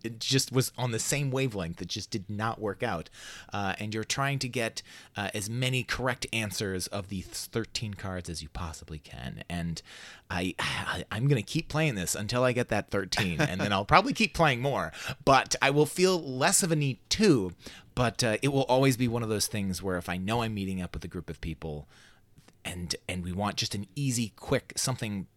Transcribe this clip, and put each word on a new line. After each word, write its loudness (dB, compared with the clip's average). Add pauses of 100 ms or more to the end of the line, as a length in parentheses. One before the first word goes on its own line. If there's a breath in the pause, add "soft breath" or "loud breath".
it -6
just 2
was 2
on 0
the 0
same 0
wavelength. 0
It -6
just -6
did -4
not -2
work -2
out. -2 (440 loud breath)
Uh, 0
and -6
you're -2
trying -2
to -4
get, -4 (340 loud breath)
uh, -2
as -4
many 0
correct -2
answers -2
of -6
these -6 (260)
thirteen -4
cards -8
as -8
you -12
possibly -10
can. -12
And -4 (500 loud breath)
I, -2
I, -4
I'm 0
gonna 4
keep -4
playing 0
this -2
until 0
I 4
get 0
that -2
thirteen, 0
and 0
then 0
I'll 0
probably 4
keep 2
playing 4
more. 0 (360 loud breath)
But 6
I 6
will 6
feel 4
less 2
of 2
a 4
need 0 (120)
to, 4 (420 loud breath)
but, 2
uh, 2
it 2
will 4
always 6
be 2
one 0
of -4
those 0
things -2
where 0
if -6
I -2
know 0
I'm -2
meeting -2
up -6
with -8
a -8
group -8
of -10
people -6 (800 soft breath)
and, -6 (100)
and -6
we -6
want -2
just -2
an -4
easy, 0
quick, -2
something, -2 (100)